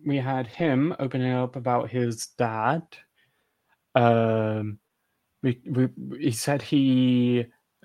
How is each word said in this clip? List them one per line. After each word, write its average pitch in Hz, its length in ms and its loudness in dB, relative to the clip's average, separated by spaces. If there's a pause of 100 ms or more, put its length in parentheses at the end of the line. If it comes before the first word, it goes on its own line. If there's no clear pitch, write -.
we 143 120 -2
had 127 320 -4
him 151 500 0
opening 127 340 -2
up 127 220 -2
about 123 340 -2
his 120 380 -4
dad. 117 560 -2 (1120)
Um, 110 840 2 (640)
we, 127 180 -2 (100)
we, 127 180 2 (300)
he 147 140 0
said 139 280 -2
he, 127 880 2 (380)